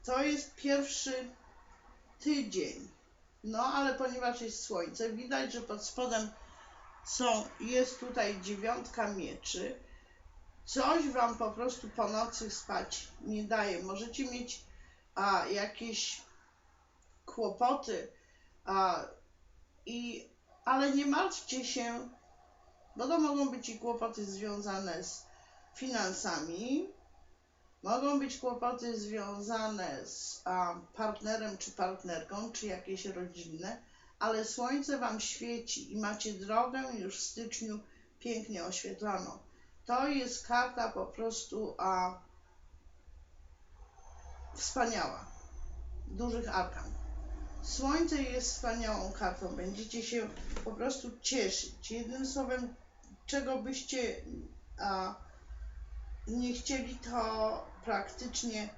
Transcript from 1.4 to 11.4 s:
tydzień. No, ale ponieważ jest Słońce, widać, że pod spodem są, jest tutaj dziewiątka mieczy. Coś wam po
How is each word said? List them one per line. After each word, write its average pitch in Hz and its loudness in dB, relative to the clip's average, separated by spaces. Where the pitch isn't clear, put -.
tydzień. 226 2
No, 220 2
ale 269 6
ponieważ 247 2
jest 220 -4
Słońce, 214 0
widać, 254 0
że 233 -4
pod 208 -4
spodem 220 0
są, 226 4
jest 254 4
tutaj 214 0
dziewiątka 214 0
mieczy. - -4
Coś 285 6
wam 233 4
po 214 2